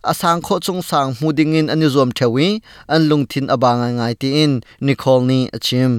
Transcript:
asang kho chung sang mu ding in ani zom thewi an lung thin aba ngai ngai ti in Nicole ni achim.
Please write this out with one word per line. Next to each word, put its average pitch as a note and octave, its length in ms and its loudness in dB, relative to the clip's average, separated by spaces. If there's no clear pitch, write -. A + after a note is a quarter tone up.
asang E3+ 400 -2
kho F#3+ 160 -2
chung F3+ 240 -6
sang C3+ 380 -2
mu D#3 120 0
ding D#3 220 2
in D#3 160 0
ani D#3 240 0
zom C3 160 2
thewi C#3 500 0
an D#3 200 2
lung D3 220 2
thin C3+ 240 -4
aba B2+ 240 2
ngai A#2+ 200 -2
ngai A#2 220 -2
ti C#3 220 0
in D3 100 2
Nicole C3 500 2
ni C3 260 2
achim. B2+ 420 0